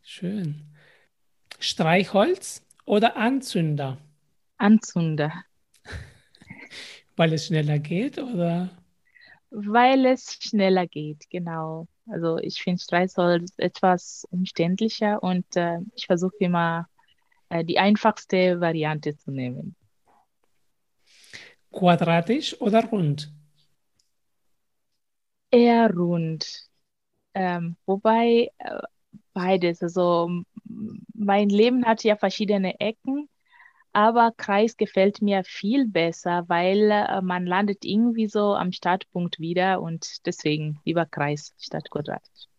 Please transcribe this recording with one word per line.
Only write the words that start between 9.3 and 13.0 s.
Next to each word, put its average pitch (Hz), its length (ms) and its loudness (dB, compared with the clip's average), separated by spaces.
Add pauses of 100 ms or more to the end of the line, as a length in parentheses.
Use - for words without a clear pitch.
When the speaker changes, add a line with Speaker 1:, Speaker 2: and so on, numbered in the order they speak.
Speaker 2:
Weil 247 560 4
es - 340 0
schneller 190 480 2
geht, 151 420 -12
genau. 165 560 -8 (200)
Also 170 320 -4
ich - 220 -8
finde 180 220 -4
Streichholz 175 760 0